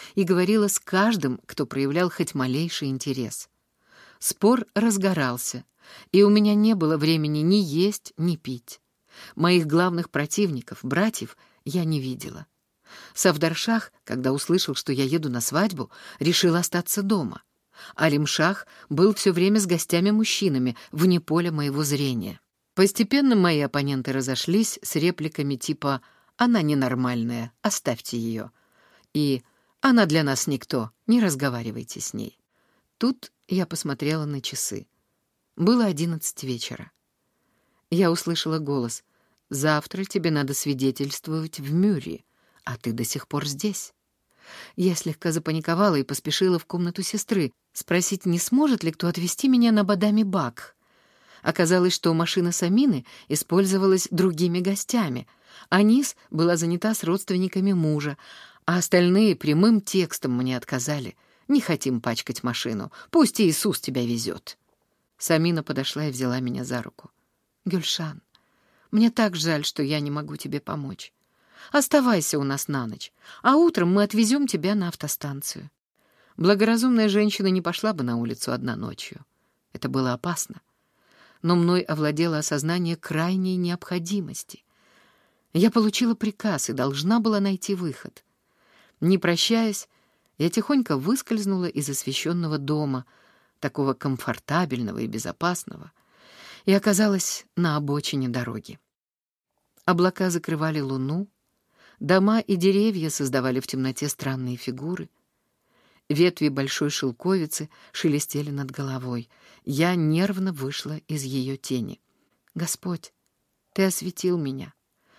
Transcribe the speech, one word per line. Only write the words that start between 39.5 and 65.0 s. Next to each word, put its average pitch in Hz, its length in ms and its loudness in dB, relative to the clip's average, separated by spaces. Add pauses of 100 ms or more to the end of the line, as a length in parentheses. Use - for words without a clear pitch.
"Завтра 151 540 0
тебе 170 260 -2
надо 143 240 0
свидетельствовать 143 1040 -4
в 143 140 -6
Мюрри, 180 520 0 (400)
а 120 120 -8
ты 117 160 -6
до 120 120 -4
сих - 240 -8
пор 147 180 -4
здесь". 190 460 -6 (840)
Я 180 180 2
слегка 165 360 -4
запаниковала 165 640 0
и 139 60 2
поспешила 165 560 0
в - 60 -6
комнату 175 380 -4
сестры, 196 500 -2 (200)
спросить, - 540 -2
не 175 120 2
сможет 262 440 2
ли 165 80 0
кто 170 180 -2
отвезти 175 400 -2
меня 233 240 6
на 208 120 4
Бадами-Бак. 196 880 0 (680)
Оказалось, 180 500 4
что 170 200 2
машина 175 400 0
Самины 185 540 2 (220)
использовалась 185 840 2
другими 175 500 2
гостями. 196 680 -2 (440)
Анис 214 460 4 (140)
была 170 260 2
занята 170 380 0
с - 80 -8
родственниками 190 720 0
мужа, 151 440 0 (480)
а 175 140 2
остальные 180 580 4
прямым 190 440 4
текстом 156 560 -2
мне 127 200 -2
отказали: 127 600 -6 (320)
"Не 277 120 4
хотим 135 400 -2
пачкать - 420 -4
машину, 113 500 -6 (180)
пусть 311 300 4
Иисус 175 400 2
тебя 127 240 -4
везет". 117 540 -6 (600)